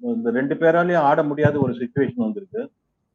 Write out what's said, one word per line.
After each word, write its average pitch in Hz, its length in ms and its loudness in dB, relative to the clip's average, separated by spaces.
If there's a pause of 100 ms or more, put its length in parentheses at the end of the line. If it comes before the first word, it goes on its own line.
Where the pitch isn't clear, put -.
இந்த 233 300 -2
ரெண்டு 254 240 -2
பேராலையும் 170 420 2
ஆட 151 260 4
முடியாத 147 360 0
ஒரு 127 140 0
சிச்சுவேஷன் 120 420 -2
வந்திருக்கு. 107 560 -6 (440)